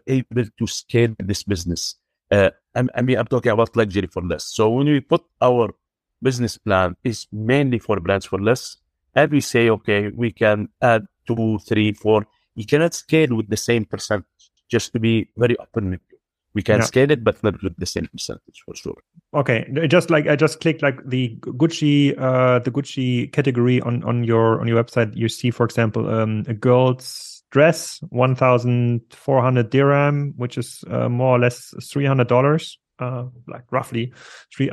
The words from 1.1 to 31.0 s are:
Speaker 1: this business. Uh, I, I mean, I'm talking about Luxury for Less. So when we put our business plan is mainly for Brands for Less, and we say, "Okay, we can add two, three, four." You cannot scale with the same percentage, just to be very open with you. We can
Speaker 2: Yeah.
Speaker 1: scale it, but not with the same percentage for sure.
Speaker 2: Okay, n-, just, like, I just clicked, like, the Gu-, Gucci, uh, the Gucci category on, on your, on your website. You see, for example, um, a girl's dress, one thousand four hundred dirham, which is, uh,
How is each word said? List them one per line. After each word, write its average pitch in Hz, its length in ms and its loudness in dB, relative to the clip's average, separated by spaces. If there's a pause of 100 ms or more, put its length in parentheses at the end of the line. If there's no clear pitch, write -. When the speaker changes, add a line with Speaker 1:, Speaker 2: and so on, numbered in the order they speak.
Speaker 1:
this 95 240 -6
business. 87 520 -6 (360)
Uh, 98 200 4 (240)
I, 127 180 0
I 123 80 -4
mean, 127 160 0
I'm 113 80 0
talking 120 260 0
about 110 240 0
Luxury 101 300 0
for 90 160 -8
Less. 87 240 -4
So 110 240 2
when 131 160 0
we 147 140 2
put 160 240 -2 (180)
our 123 320 2 (480)
business 123 380 -2
plan 92 440 0
is 113 280 -6
mainly 120 480 0
for 104 200 -2
Brands 95 280 -2
for 95 120 -4
Less, 113 380 -2 (380)
and 147 160 2
we 143 100 2
say, 117 280 2
"Okay, 104 400 0
we 117 220 -4
can 107 380 0 (100)
add 113 280 2 (180)
two, 110 320 -2 (100)
three, 107 260 0
four." 107 340 0 (260)
You 107 140 -12
cannot 165 260 2
scale 156 420 0
with 107 140 -4
the 107 80 -4
same 117 280 -2
percentage, - 680 -8 (180)
just - 240 -2
to 117 60 -4
be 113 380 0
very 120 200 0
open 101 320 -6
with 90 120 -8 (100)
you. - 80 -20 (340)
We 104 80 -4
can 107 180 2
Speaker 2:
Yeah. 113 60 2
Speaker 1:
scale 131 240 2
it, 143 140 0
but - 200 -2
not 101 200 -2
with 90 140 -4
the 90 100 -8
same - 200 -6
percentage - 560 -16
for - 120 -18
sure. - 260 -14 (320)
Speaker 2:
Okay, 131 340 0
n-, 147 220 -2
just, 170 220 4
like, 151 160 2
I 151 80 4
just 151 260 2
clicked, 160 220 0
like, 135 200 0
the 127 260 -2 (100)
Gu-, - 140 -10
Gucci, 143 640 2
uh, 127 400 4
the 120 100 -4
Gucci 127 640 -4
category 123 500 2
on, 123 220 -4
on 120 200 -2
your, 113 380 2
on 117 60 -4
your 117 160 2
website. 117 320 -2
You 113 140 -2
see, - 200 -4
for 117 160 0
example, 110 440 -2
um, 110 380 -2
a 120 60 -4
girl's 127 960 0
dress, 156 480 2 (100)
one 127 260 0
thousand 120 720 2
four 135 320 -2
hundred 123 280 0
dirham, 143 680 2
which 120 200 -8
is, - 320 -10
uh, 120 200 -2